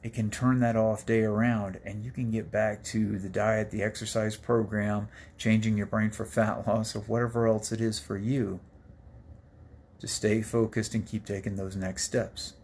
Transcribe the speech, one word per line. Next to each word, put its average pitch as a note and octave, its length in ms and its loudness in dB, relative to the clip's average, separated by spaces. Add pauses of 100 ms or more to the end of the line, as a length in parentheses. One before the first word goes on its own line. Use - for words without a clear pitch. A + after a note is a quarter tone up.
it A2 100 -6
can A2 180 0
turn B2+ 300 2
that A#2 140 4
off A2 300 2
day A2+ 160 4
around, G#2+ 640 2
and G2+ 160 -8
you A#2+ 80 -8
can B2 220 -2
get A2 200 -2
back G#2+ 340 0
to G#2 340 0
the F#2+ 100 -6
diet, G#2+ 400 0
the G#2 140 -2
exercise A2 520 -2
program, G#2 760 0 (280)
changing A2 400 4
your G2+ 80 0
brain G#2+ 240 0
for G#2+ 160 -6
fat G#2+ 420 0
loss, A2 280 0
or G#2+ 60 -6
whatever A#2 460 0
else G#2+ 240 2
it A2+ 80 -4
is A2 200 0
for - 180 -6
you, G#2 420 -2 (1400)
to - 80 -10
stay G#2+ 340 2
focused A2+ 540 0
and A2 100 0
keep G#2+ 180 -6
taking G2+ 320 -4
those F#2+ 200 -6
next F#2 300 -4
steps - 480 -4 (100)